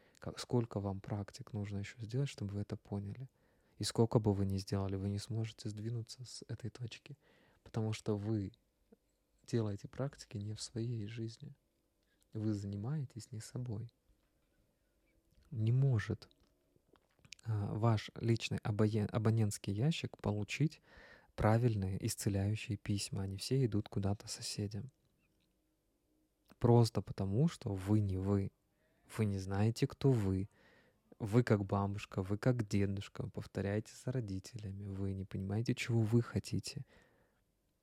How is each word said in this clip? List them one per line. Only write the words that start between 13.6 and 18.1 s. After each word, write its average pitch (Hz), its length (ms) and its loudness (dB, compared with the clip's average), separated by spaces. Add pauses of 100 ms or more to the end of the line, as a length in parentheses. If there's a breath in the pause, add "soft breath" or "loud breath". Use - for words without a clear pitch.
Не 110 220 2
может, 127 560 2 (1160)
а, 107 300 -2
ваш 110 360 4 (100)